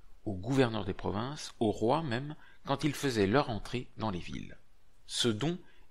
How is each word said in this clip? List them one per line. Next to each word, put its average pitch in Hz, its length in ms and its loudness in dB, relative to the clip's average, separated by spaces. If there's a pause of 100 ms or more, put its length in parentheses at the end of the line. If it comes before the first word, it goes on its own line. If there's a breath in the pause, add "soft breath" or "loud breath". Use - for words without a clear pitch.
(240)
aux 107 100 -2
gouverneurs 110 500 2
des 92 100 0
provinces, 110 640 -4
aux - 100 4
rois 127 320 4
même, 143 320 -2 (320 loud breath)
quand 113 160 0
ils 151 120 4
faisaient 113 320 4
leur 127 240 6
entrée 123 460 -4
dans 107 140 -2
les 90 80 -2
villes. 65 400 -8 (480)
Ce - 220 2
don 135 300 2 (320 soft breath)